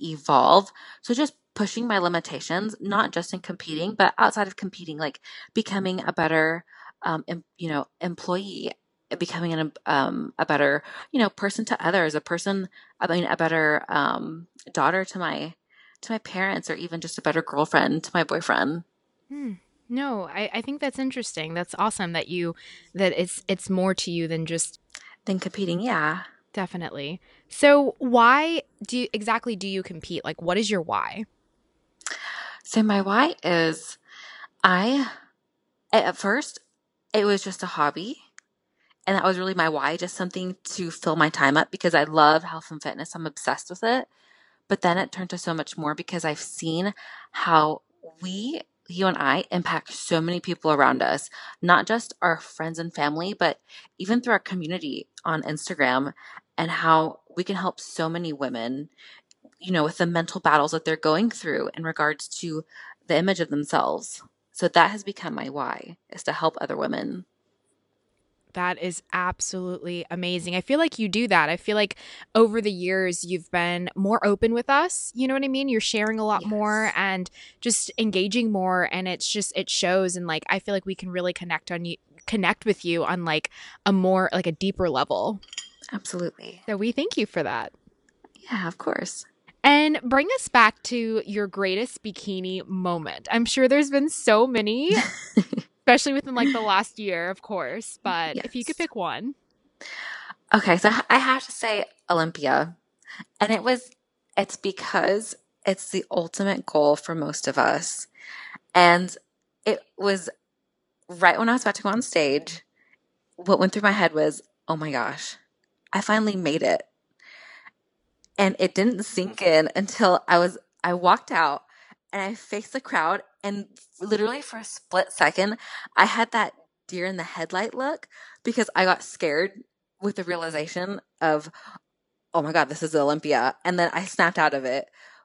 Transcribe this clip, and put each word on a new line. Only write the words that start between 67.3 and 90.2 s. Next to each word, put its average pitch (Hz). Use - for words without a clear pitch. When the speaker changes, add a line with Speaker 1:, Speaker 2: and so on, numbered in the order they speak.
Speaker 2:
That 180
is 180
absolutely 180
amazing. 180
I 180
feel 285
like 330
you 220
do 220
that. 170
I 175
feel -
like 208
over 220
the 208
years, 180
you've 175
been 175
more 196
open 208
with 240
us. 294
You 254
know 262
what 269
I 277
mean? 269
You're 226
sharing 220
a 214
lot 214
more 214
Speaker 1:
Yes. -
Speaker 2:
and 190
just -
engaging 214
more. 185
And 185
it's -
just, 208
it 185
shows. 185
And, 175
like, 160
I 196
feel 202
like 190
we 190
can 185
really 180
connect 170
on 170
you, 170
connect 196
with 214
you 170
on, 170
like, 156
a 196
more, 185
like, 180
a 165
deeper 190
level. 135
Speaker 1:
Absolutely. 175
Speaker 2:
So 208
we 220
thank 294
you 214
for 165
that. 117
Speaker 1:
Yeah, 185
of 170
course. -
Speaker 2:
And 294
bring 269